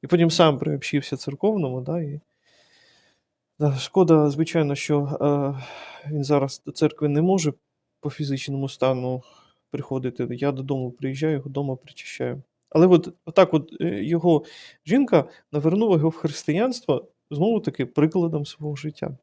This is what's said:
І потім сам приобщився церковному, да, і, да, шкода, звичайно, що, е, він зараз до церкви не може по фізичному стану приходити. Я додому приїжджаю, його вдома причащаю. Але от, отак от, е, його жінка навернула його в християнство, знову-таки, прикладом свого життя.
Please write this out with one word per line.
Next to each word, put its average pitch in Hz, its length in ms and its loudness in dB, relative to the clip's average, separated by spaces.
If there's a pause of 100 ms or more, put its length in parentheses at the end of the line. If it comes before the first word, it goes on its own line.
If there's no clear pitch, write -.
І - 60 -12
потім 170 240 4
сам 160 260 4
приобщився 143 600 -4
церковному, 143 640 -2
да, 160 200 -6
і, 147 200 -10 (1400)
да, 143 180 0
шкода, 156 520 4
звичайно, 147 460 0
що, 143 300 -2
е, 143 1040 -4
він 151 120 -2
зараз 139 420 0
до 147 60 -14
церкви 151 360 0
не 147 140 2
може 175 320 2 (460)
по 147 100 -6
фізичному 139 600 -6
стану 127 540 -2 (480)
приходити. 131 600 -6
Я 131 200 -2
додому 131 400 -4
приїжджаю, 135 420 -4
його 139 160 -6
вдома 135 260 -4
причащаю. - 680 -10 (280)
Але 165 180 6
от, 180 260 4 (120)
отак 175 280 4
от, - 280 0
е, 165 220 -4
його 160 420 2 (400)
жінка 202 440 2 (220)
навернула 175 460 2
його 156 120 2
в 160 60 -8
християнство, 160 920 -2 (240)
знову-таки, 160 540 0
прикладом 156 600 0
свого 151 300 -10
життя. 143 480 -10